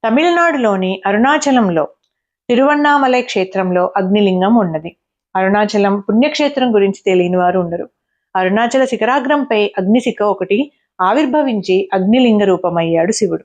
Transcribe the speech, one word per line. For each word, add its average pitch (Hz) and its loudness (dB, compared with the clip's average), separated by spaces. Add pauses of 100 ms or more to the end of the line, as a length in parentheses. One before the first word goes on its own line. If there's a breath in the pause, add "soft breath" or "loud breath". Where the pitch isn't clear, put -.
తమిళనాడులోని 254 0
అరుణాచలంలో 226 0 (640)
తిరువణ్ణామలై 277 2
క్షేత్రంలో 185 -2
అగ్నిలింగం 196 2
ఉన్నది. 165 -2 (380)
అరుణాచలం 202 0
పుణ్యక్షేత్రం 254 0
గురించి 196 0
తెలియని 180 2
వారు 180 2
ఉండరు. 170 -6 (460)
అరుణాచల 226 0
శిఖరాగ్రంపై 254 -2 (120)
అగ్నిశిఖ 214 0
ఒకటి 208 -2 (300 soft breath)
ఆవిర్భవించి 220 0
అగ్నిలింగ 214 2
రూపమయ్యాడు 175 0
శివుడు. 175 -4